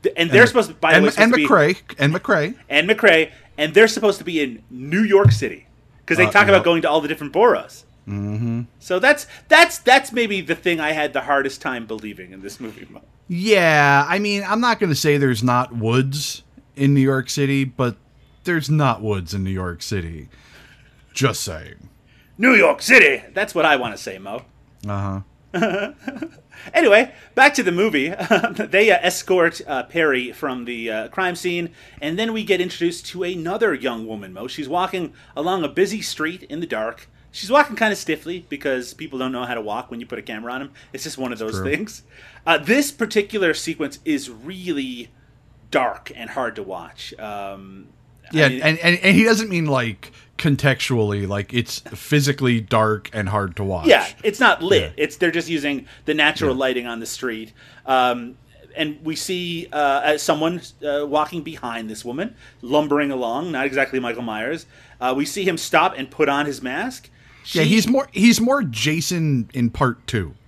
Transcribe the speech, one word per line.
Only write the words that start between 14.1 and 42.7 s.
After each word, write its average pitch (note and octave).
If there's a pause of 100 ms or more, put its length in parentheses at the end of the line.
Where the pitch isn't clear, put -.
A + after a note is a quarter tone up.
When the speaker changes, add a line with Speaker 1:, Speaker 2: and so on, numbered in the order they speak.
Speaker 2:
mean, G3+
I'm A3
not A#3
gonna E3
say D3
there's B2+
not B2
woods C3 (340)
in C#3
New C#3
York C3+
City, C#3
but B2 (480)
there's D#3+
not C#3
woods G2
in G2
New F#2+
York F2+
City. E2 (800)
Just B2
saying. D#2+ (480)
Speaker 1:
New B3
York E3
City! D#3+ (100)
That's G3+
what E3
I D3+
wanna A#2
say, F#2+
Mo. G2+ (440)
Speaker 2:
Uh-huh. G2 (320)
Speaker 1:
<laughs> G3 (840)
Anyway, B3 (220)
back C#4
to B3
the F3+
movie. F3
<laughs> F#3+
They, G#3
uh, F3
escort, F3
uh, C3+
Perry C3
from B2+
the, A2+
uh, A2
crime F3+
scene, F3 (320)
and D#3+
then A3+
we A3
get G3
introduced F3
to F3+
another F3+
young A#2
woman, G#2
Mo. G2+
She's C3+
walking F3+ (220)
along F3
a C#3+
busy F#3+
street D#3+
in D3+
the E3+
dark. A2 (240)
She's -
walking C#4+
kinda G#3+
stiffly E3
because C3+
people C#3
don't C3
know B2
how B2
to A2+
walk G#2+
when A#2
you A#2
put A2+
a -
camera A#2
on C3+
'em. C#3 (220)
It's C3+
just D3+
one C3
of A2+
Speaker 2:
It's A2
Speaker 1:
those F#2+
Speaker 2:
true. G#2
Speaker 1:
things. F#3 (420)
Uh, E3
this A3+